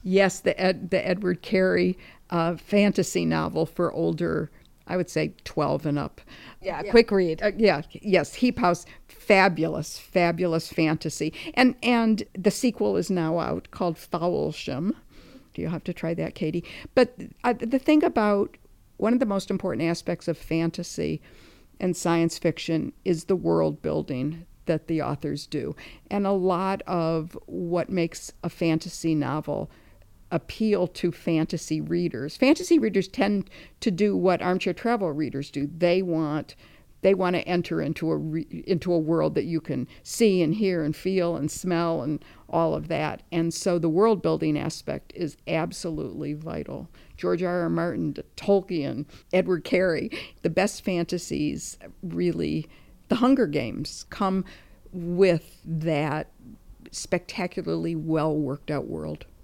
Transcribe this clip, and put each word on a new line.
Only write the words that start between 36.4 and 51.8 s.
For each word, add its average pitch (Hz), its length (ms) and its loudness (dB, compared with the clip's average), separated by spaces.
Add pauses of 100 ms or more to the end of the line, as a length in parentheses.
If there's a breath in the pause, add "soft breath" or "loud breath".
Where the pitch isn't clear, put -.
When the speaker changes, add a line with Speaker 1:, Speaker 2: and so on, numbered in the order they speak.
Speaker 1:
they 190 100 6
want 180 220 2
to - 120 -4
enter 170 360 -2
into 156 280 -4
a 156 60 0
re-, 156 500 -6
into 180 260 0
a 170 60 4
world 156 360 0
that 156 100 0
you 165 160 -2
can 131 280 -6 (160 soft breath)
see 196 380 4
and 165 120 2
hear 185 300 0
and 156 100 -2
feel 180 400 0
and 151 160 -4
smell 170 500 -2
and 143 240 -4 (240 soft breath)
all 165 260 2
of 147 120 -6
that. 156 460 -4
And 165 200 0
so 175 280 0
the 165 80 2
world 196 340 4
building 160 340 0
aspect - 600 -6
is 151 200 -6 (120)
absolutely 151 840 -4
vital. 160 540 -10 (280 soft breath)
George 180 260 0
R 180 200 -2
R 165 60 -2
Martin, 170 460 -2 (220)
Tolkien, 151 720 0 (260 soft breath)
Edward 175 320 2
Carey, 180 440 2 (340 loud breath)
the 170 80 0
best 190 340 0
fantasies 170 920 -4 (240)